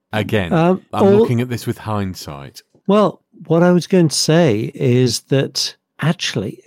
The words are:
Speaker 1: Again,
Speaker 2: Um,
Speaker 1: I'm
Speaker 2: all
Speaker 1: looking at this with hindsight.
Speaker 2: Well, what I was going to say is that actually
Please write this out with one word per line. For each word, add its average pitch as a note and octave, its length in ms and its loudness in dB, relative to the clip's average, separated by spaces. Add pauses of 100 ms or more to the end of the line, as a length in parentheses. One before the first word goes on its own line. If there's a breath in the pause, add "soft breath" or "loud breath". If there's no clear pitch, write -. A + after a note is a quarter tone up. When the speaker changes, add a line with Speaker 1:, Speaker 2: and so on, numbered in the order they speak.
(140)
Speaker 1:
Again, G#2+ 400 -2
Speaker 2:
Um, E3+ 400 0
Speaker 1:
I'm - 100 0
Speaker 2:
all G3 120 4
Speaker 1:
looking B2+ 260 2
at B2+ 80 -4
this A#2+ 180 -8
with A2+ 120 -6
hindsight. F2 840 -8 (260)
Speaker 2:
Well, G3 340 2 (260)
what E3 140 2
I F3+ 100 4
was F3 140 2
going F3 240 2
to - 60 -6
say D3 580 0
is B2+ 500 0
that - 520 -4 (240)
actually - 680 -4